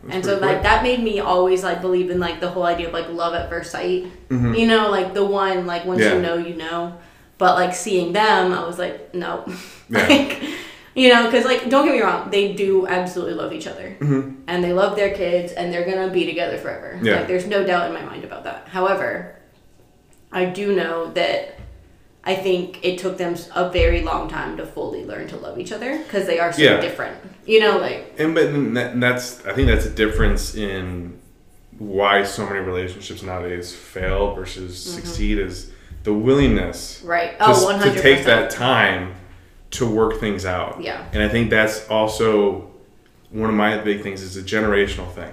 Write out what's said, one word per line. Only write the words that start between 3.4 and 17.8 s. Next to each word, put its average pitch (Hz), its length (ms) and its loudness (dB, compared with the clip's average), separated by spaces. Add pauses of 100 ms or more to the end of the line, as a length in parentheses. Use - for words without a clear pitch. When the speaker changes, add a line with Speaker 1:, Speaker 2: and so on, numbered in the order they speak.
Speaker 2:
first 170 220 -8
sight. 180 340 -2 (240)
Speaker 1:
Mm-hmm. 123 260 2
Speaker 2:
You 226 120 4
know, 220 220 4
like, 185 240 0
the 202 120 2
one, 190 420 0
like, 175 180 -4
once 180 140 0
you 214 80 6
Speaker 1:
Yeah. 180 140 4
Speaker 2:
know, 170 160 0
you 170 180 -6
know. 170 420 -6 (400)
But, 180 180 4
like, 180 200 2
seeing 175 380 0
them, 190 400 4
I 170 120 -4
was 175 140 -8
like, 180 340 -8
"No." 170 360 -6
<laughs> - 400 -16
Speaker 1:
Yeah. - 180 2
Speaker 2:
Like, 277 340 4 (540)
you 254 140 8
know, 233 200 8
'cause, 240 160 4
like, 247 240 0
don't 277 160 6
get 311 80 4
me 226 80 2
wrong, 185 300 0
they 196 220 2
do 190 340 2
absolutely 180 480 -4
love - 180 -6
each 156 140 -10
other. - 320 -12
Speaker 1:
Mm-hmm. 139 480 0
Speaker 2:
And 180 160 -2
they 175 100 0
love 196 220 2
their 196 180 0
kids, 175 400 -2
and 175 200 -6
they're 175 120 -2
gonna 190 260 -2
be 175 140 0
together 170 320 -4
forever. - 460 -10
Speaker 1:
Yeah. 113 140 4
Speaker 2:
Like, - 100 -2
there's 185 180 -2
no 202 200 0
doubt 175 220 0